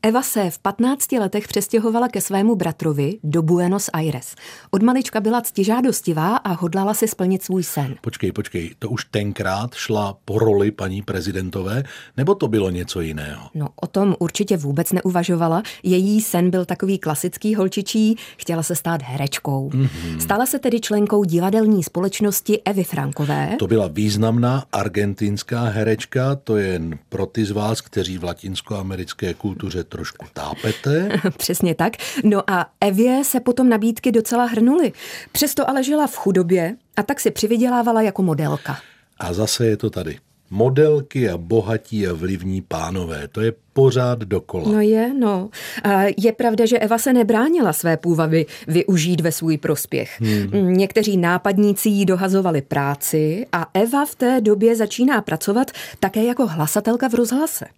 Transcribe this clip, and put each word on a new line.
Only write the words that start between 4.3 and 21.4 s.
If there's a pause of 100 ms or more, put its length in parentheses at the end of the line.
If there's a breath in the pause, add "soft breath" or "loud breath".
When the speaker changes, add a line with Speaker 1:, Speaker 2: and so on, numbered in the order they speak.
Speaker 1:
Od
malička
byla
ctižádostivá
a
hodlala
si
splnit
svůj
sen.
Speaker 2:
Počkej,
počkej,
to
už
tenkrát
šla
po
roli
paní
prezidentové, (340 loud breath)
nebo
to
bylo
něco
jiného?
Speaker 1:
No,
o
tom
určitě
vůbec
neuvažovala. (200 loud breath)
Její
sen
byl
takový
klasický
holčičí, (220 loud breath)
chtěla
se
stát
herečkou.
Speaker 2:
Mhm.
Speaker 1:
Stala
se
tedy
členkou
divadelní